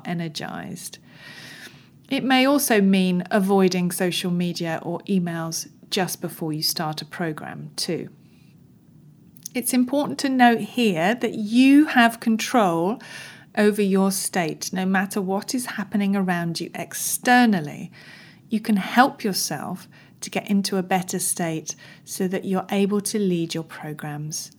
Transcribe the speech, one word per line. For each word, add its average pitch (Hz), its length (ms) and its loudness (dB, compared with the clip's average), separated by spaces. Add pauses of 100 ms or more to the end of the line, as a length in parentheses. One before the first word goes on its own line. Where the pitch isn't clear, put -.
energized. - 920 -10 (1120)
It 269 140 -2
may 262 220 4
also 269 340 4
mean 185 520 4
avoiding 190 600 2
social 180 400 -2
media 175 500 -2
or 170 180 -6 (100)
emails 165 580 -2 (220)
just 185 320 -4
before 160 320 -6
you 151 100 -4
start 156 380 -4
a 160 40 -12
program 151 720 -8
too. - 320 -4 (1500)
It's 240 200 -2
important 262 460 0
to 285 100 0
note 240 320 6
here 208 540 2
that 247 180 -4
you 254 540 6
have 233 340 4
control 208 800 2 (560)
over 208 240 4
your 196 300 4
state, 165 600 -4
no 185 140 -2
matter 190 340 0
what 190 340 -4
is 247 120 -4
happening 202 500 -2
around 175 460 -2
you 165 120 -8
externally. 190 1160 0 (560)
You 214 140 -2
can 214 160 0
help 254 440 2
yourself - 680 -6 (320)
to - 80 -12
get - 200 -6
into 196 280 2
a 185 60 0
better 185 360 -2
state 160 560 -4 (280)
so - 240 -4
that 185 180 -4
you're 185 260 -2
able 202 280 2
to 208 200 -4
lead 175 340 0
your 165 100 -6
programs 151 960 -10